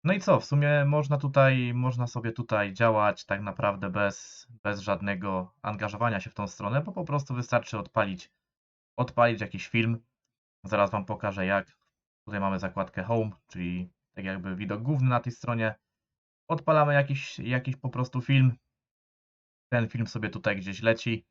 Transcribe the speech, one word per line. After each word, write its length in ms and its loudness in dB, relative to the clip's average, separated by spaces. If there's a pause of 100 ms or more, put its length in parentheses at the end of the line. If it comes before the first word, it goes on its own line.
No 80 4
i 60 0
co, 200 4
w 60 -6
sumie 400 4
można 320 2
tutaj, 560 4
można 340 0
sobie 240 -4
tutaj 420 -2
działać 520 2
tak 160 -4
naprawdę 480 -2
bez, 580 -4 (160)
bez 160 -2
żadnego 840 -2
angażowania 580 -2
się 100 -10
w 40 -18
tą 140 -6
stronę, 340 -2
bo 100 -10
po 120 -6
prostu 300 -4
wystarczy 460 -2
odpalić, 520 -2 (680)
odpalić 440 2
jakiś 260 -8
film. 360 0 (600)
Zaraz 280 2
wam 140 -4
pokażę 400 -4
jak. 320 0 (480)
Tutaj 140 -6
mamy 200 -2
zakładkę 440 -6
Home, 280 0 (160)
czyli 460 -6 (220)
tak 100 -10
jakby 300 -6
widok 260 -6
główny 280 0
na 100 2
tej 140 -6
stronie. 420 -4 (720)
Odpalamy 460 4
jakiś, 460 0
jakiś 360 -2
po 140 -6
prostu 320 -2
film. 360 6 (1120)
Ten 200 0
film 180 -2
sobie 220 -4
tutaj 260 -2
gdzieś 260 -8
leci. 500 0